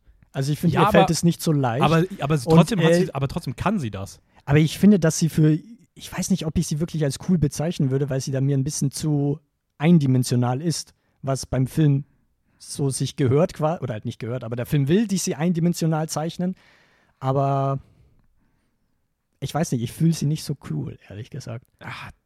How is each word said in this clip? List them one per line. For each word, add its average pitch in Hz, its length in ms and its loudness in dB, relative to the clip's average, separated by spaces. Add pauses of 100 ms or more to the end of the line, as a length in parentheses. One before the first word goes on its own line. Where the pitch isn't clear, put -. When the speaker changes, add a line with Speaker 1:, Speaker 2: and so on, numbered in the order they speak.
(320)
Speaker 1:
Also 135 200 -4
ich 143 80 -4
finde, 165 140 2
Speaker 2:
Ja, 147 80 4
Speaker 1:
ihr 196 80 6
fällt 196 140 8
Speaker 2:
aber, 175 80 2
Speaker 1:
es 160 120 -2
nicht 170 180 2
so 165 80 0
leicht. 135 320 0
Speaker 2:
aber, 160 220 4 (160)
aber 147 160 0
es 123 100 -4
Speaker 1:
Und, 160 100 4
Speaker 2:
trotzdem 175 240 6
hat 165 100 4
Speaker 1:
äh, 175 160 4
Speaker 2:
sie, - 80 -8
aber 135 120 -4
trotzdem 135 300 -6
kann 196 240 0
sie 117 100 -4
das. 98 300 -12 (240)
Speaker 1:
Aber 143 140 2
ich 156 200 2
finde, 202 220 6
dass 160 180 0
sie 165 100 2
für, 156 300 2 (360)
ich - 220 -20
weiß 180 140 -4
nicht, 165 160 -2
ob 156 100 -4
ich 175 120 -2
sie 151 100 -4
wirklich 160 240 -4
als 139 160 -2 (100)
cool 185 100 4
bezeichnen 147 520 -2
würde, 139 200 -2
weil 135 100 -4
sie 139 100 -8
da 135 100 -2
mir 139 160 0
ein 135 60 0
bisschen 139 300 -4
zu 143 480 -2 (380)
eindimensional 127 840 2
ist, - 320 -6 (280)
was 135 240 -4
beim 131 200 -2
Film 143 380 2 (540)
so - 320 -6
sich 131 260 -6
gehört, 143 380 2
qua-, 160 260 -2
oder 123 140 -6
halt - 100 -10
nicht 120 160 -8
gehört, 123 240 -8
aber 113 100 -10
der 120 120 -6
Film 143 200 0
will, 196 220 2
die 190 100 -2
sie 175 160 -4
eindimensional 160 760 -2
zeichnen, 175 460 -6 (640)
aber 135 600 -2 (1600)
ich - 140 -8
weiß 156 180 -2
nicht, 120 100 -2
ich 120 100 -6
fühle 165 200 2
sie 156 140 -4
nicht 156 180 -4
so 143 120 -8 (140)
cool, 151 280 -8 (100)
ehrlich 107 220 -14
gesagt. 120 340 -14 (160)
Speaker 2:
Ah. - 300 -16 (160)